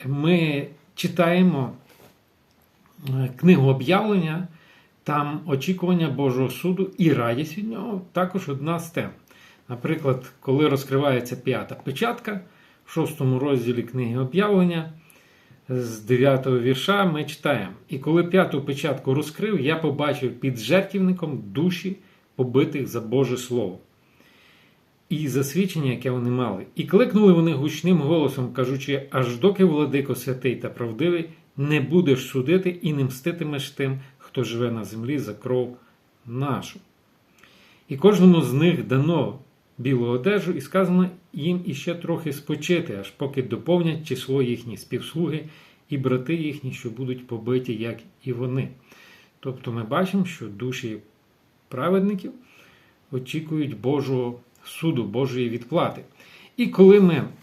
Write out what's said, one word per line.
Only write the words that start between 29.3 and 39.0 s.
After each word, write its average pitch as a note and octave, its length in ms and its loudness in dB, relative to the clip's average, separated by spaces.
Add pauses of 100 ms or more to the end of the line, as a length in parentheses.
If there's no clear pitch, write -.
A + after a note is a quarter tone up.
доки, F#3+ 260 4
владико C#3+ 500 2
святий B2+ 420 -4
та A#2+ 120 -8
правдивий, D#3 600 -2 (280)
не D3 240 0
будеш C#3 460 2
судити E3 440 0
і F3 220 -4
не C#3 120 0
мститимеш D3 680 -6
тим, C3+ 280 -4 (200)
хто - 260 -6
живе A#2 260 -4
на A2+ 140 -6
землі A2+ 340 -6
за G#2 160 -6
кров B2 420 -4 (500)
нашу. A#2+ 540 -6 (1080)
І C#3 80 -8
кожному F3+ 460 8
з B2 100 -2
них C#3 340 2
дано C3+ 520 0 (400)